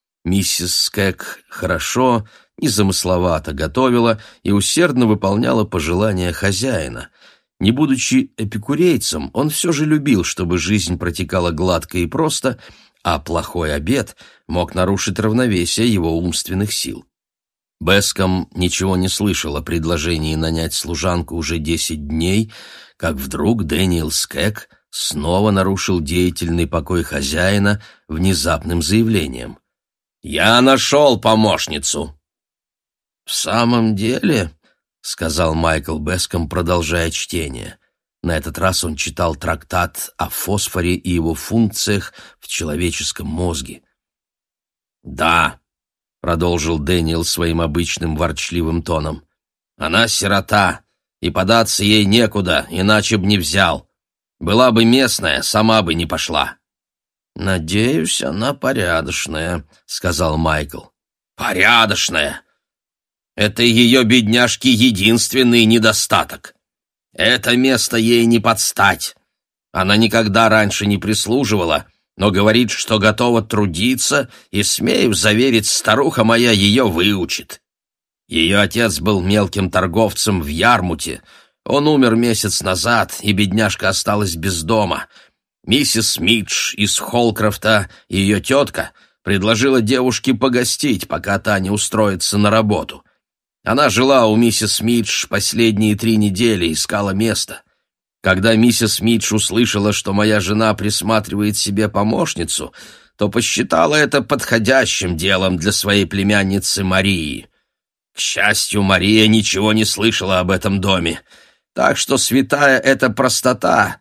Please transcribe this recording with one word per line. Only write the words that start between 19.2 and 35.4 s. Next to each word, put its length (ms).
о 60
предложении 720
нанять 400
служанку 600
уже 220
десять 480
дней, 460
как 180
вдруг 500
Дэниел 460
Скек 580
снова 600
нарушил 500
деятельный 680
покой 380
хозяина 760
внезапным 760
заявлением. 760
"Я 380
нашел 600
помощницу!" 960
"В 80
самом 600
деле", — 580
сказал 540